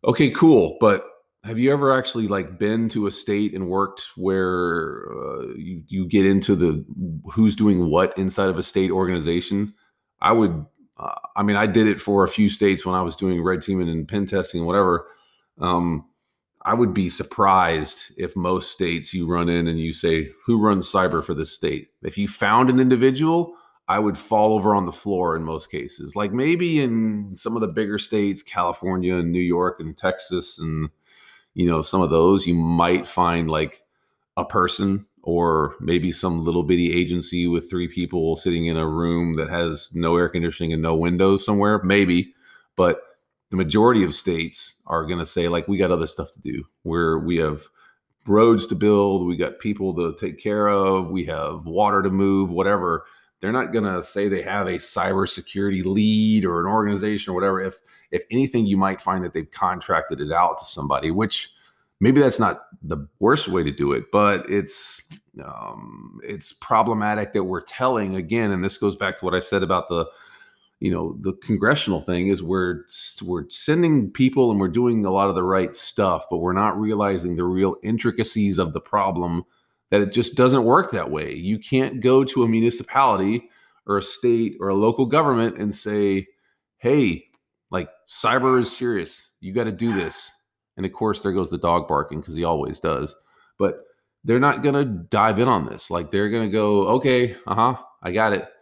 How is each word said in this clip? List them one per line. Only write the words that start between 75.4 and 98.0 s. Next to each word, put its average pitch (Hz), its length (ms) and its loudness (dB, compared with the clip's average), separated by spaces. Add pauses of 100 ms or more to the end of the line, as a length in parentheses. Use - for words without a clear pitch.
right 92 320 0
stuff, 92 540 -2
but 90 80 -2
we're 87 160 -2
not 98 260 0
realizing 98 560 -2
the 85 80 -2
real 92 400 2
intricacies 107 760 0
of 85 160 0
the 80 80 -6
problem, 87 640 -2 (460)
that 101 100 4
it 98 100 0
just 113 240 -2
doesn't 127 280 4
work 147 260 4
that 80 220 -6
way. 76 240 -6
You 95 240 -4
can't 131 400 -2
go 127 240 6
to 131 200 0
a 117 40 2
municipality 117 1040 0 (360)
or 101 140 0
a - 20 -4
state 117 580 -2
or 95 100 -4
a 98 40 0
local 117 320 2
government 123 520 0
and 104 180 -4
say, 101 540 -2 (480)
"Hey, 123 480 0 (460)
like, 92 180 -6 (180)
cyber 127 520 2
is - 160 -2
serious. 107 520 -6 (140)
You 92 100 -12
gotta 110 200 -2
do 113 220 -2
this." 85 380 -6 (460)
And 92 80 -6
of 92 80 -6
course, 104 280 -2
there 98 120 -2
goes 90 160 -2
the 85 80 -6
dog 85 320 0
barking, 76 320 -2
'cause 78 140 -14
he 82 100 -2
always 73 340 -2
does. 76 340 -4 (460)
But - 240 -2 (400)
they're 117 160 2
not 135 240 2
gonna 143 220 2
dive 104 540 0
in 123 100 4
on 92 160 2
this. - 260 -12
Like, 85 180 -4
they're 101 200 0
gonna 110 200 -2
go, 104 380 2
"Okay, 123 480 2 (100)
uh-huh, 113 300 2 (260)